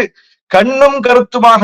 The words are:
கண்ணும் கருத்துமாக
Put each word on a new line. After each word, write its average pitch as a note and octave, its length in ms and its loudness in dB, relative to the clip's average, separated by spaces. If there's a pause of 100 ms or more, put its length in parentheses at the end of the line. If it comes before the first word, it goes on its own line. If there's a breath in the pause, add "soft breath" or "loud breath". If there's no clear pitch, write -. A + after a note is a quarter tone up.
(520)
கண்ணும் C4+ 480 0
கருத்துமாக A#3 640 0